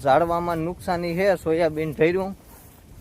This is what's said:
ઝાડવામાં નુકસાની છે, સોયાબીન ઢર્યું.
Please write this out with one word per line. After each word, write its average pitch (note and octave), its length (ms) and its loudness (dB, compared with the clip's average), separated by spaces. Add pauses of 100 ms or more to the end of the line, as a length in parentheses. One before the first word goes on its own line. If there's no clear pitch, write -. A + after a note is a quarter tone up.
ઝાડવામાં E3+ 600 2
નુકસાની F3 520 -4
છે, G3 80 2 (160)
સોયાબીન D#3+ 540 0
ઢર્યું. F#3 340 2 (680)